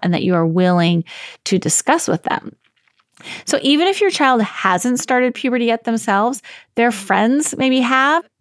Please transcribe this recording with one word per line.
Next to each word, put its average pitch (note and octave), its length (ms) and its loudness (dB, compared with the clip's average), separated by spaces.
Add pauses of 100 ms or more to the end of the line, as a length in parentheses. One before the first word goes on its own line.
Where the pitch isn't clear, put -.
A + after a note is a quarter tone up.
and F3 100 0
that - 100 -2
you F3+ 120 2
are E3 100 2
willing E3+ 580 2 (420)
to F#3+ 120 0
discuss - 500 0
with F3 160 -2
them. - 320 -6 (880)
So C#4 160 0
even D4 260 2
if G4 140 0
your G4 80 2
child C4 320 2
hasn't G3+ 580 -2
started B3+ 360 0
puberty B3 300 -2
yet A#3 180 0
themselves, A3+ 580 0 (320)
their A#3 180 2
friends A3 640 0
maybe C4 240 0
have. C4 480 0 (140)